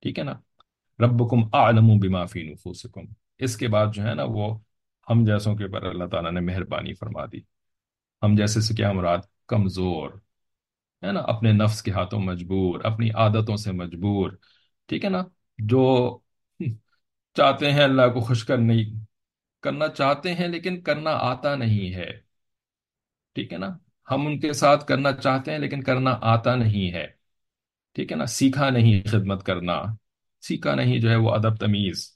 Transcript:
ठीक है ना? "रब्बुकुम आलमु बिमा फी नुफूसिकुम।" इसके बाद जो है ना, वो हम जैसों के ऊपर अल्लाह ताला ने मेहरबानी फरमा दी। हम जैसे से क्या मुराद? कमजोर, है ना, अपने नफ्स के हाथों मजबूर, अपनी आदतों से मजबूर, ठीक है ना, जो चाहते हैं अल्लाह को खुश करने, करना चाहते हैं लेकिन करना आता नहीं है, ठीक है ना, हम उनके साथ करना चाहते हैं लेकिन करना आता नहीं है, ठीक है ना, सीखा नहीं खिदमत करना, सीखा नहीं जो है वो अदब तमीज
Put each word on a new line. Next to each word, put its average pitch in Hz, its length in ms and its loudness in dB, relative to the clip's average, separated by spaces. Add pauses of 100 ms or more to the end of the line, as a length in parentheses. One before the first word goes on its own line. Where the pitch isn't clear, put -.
ठीक - 140 -6
है 160 60 -6
ना? 131 180 -10 (580)
"रब्बुकुम 117 560 2
आलमु 113 440 8
बिमा 92 260 0
फी 87 240 -10
नुफूसिकुम।" - 580 -16 (320)
इसके 127 280 -4
बाद 107 240 2
जो 104 120 -6
है 120 120 -2
ना, - 100 -4
वो 110 380 -4 (440)
हम 117 180 4
जैसों 104 300 2
के 104 100 -6
ऊपर 98 200 -6
अल्लाह 90 220 -6
ताला 85 240 -4
ने 90 100 -2
मेहरबानी 85 520 -6
फरमा - 320 -10
दी। - 200 -16 (760)
हम 104 160 4
जैसे 104 240 2
से - 140 0
क्या 101 180 0
मुराद? 87 340 -2 (220)
कमजोर, 92 720 -2 (800)
है 196 80 -4
ना, 196 100 -2
अपने 113 320 2
नफ्स 107 280 2
के - 100 -6
हाथों 92 280 -4
मजबूर, 90 680 -2
अपनी 110 240 0 (100)
आदतों 110 380 2
से 101 140 -6
मजबूर, 90 680 -2 (520)
ठीक - 140 -6
है 202 60 -2
ना, 185 160 -2 (340)
जो 123 640 2 (1120)
चाहते 143 360 2
हैं 143 120 4
अल्लाह 131 260 6
को 120 120 -2
खुश 117 220 -2
करने, 117 400 2 (800)
करना 143 260 -2
चाहते 143 420 0
हैं 175 160 -2
लेकिन 175 340 -6
करना 156 300 -2
आता 131 440 -2
नहीं 107 360 0
है, 92 160 -8 (1300)
ठीक - 160 -8
है 170 60 -12
ना, 185 200 -10 (300)
हम 139 200 -4
उनके 147 260 -4
साथ 147 340 4
करना 139 260 0
चाहते 135 380 -2
हैं 151 80 -6
लेकिन 139 220 -6
करना 131 300 0
आता 113 440 2
नहीं 101 360 0
है, 82 140 -8 (920)
ठीक - 160 -6
है - 60 -6
ना, 151 100 -4
सीखा 135 420 0
नहीं 113 340 4
खिदमत 98 400 -2
करना, 87 540 -4 (460)
सीखा 143 320 -4
नहीं 127 260 0
जो 113 80 2
है 113 80 4
वो 113 140 2
अदब 110 260 0
तमीज 101 480 -2 (100)